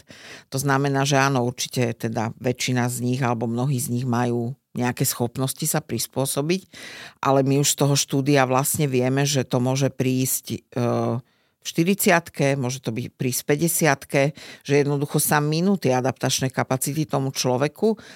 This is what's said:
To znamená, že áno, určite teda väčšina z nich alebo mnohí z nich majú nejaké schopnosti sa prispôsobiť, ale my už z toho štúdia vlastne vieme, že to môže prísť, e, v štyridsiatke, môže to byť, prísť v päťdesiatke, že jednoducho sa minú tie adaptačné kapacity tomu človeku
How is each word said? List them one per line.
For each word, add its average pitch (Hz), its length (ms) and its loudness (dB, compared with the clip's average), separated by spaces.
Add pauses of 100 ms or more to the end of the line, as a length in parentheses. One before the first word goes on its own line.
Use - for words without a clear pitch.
(500)
To - 80 -6
znamená, 139 460 2
že 143 120 2
áno, 135 280 4
určite 120 560 -2
teda 113 360 -4
väčšina 123 520 -2
z 123 140 -4
nich 123 180 -2
alebo 120 260 0
mnohí 123 300 -2
z 120 160 -4
nich 123 160 -2
majú 120 460 0 (180)
nejaké 123 320 -2
schopnosti 131 600 -4
sa 156 200 -2
prispôsobiť, 139 800 -2 (560)
ale 135 240 4
my 139 160 4
už 143 100 2
z - 80 -2
toho 143 160 4
štúdia 139 540 2
vlastne 135 400 0
vieme, 131 400 2
že 139 160 0
to 127 160 0
môže 131 320 0
prísť, 131 540 -2 (100)
e, - 20 -8 (960)
v - 140 -18
štyridsiatke, 170 880 2
môže 131 240 -4
to - 100 -6
byť, 117 240 -6
prísť 127 260 -4
v - 80 -14
päťdesiatke, 151 720 2 (420)
že 143 100 -2
jednoducho 143 460 2
sa 151 180 2
minú 160 380 2
tie 143 180 0
adaptačné 127 560 0
kapacity 139 540 -2
tomu 139 260 -2
človeku 143 720 0 (160)